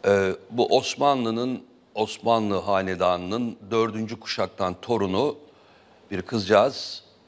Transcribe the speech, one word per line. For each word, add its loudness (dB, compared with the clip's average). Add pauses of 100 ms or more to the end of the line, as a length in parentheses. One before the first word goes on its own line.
E, 4 (200)
bu 2
Osmanlı'nın, 0 (320)
Osmanlı 0
hanedanının 0 (140)
dördüncü -2
kuşaktan -4
torunu 0 (760)
bir -4
kızcağız 0 (240)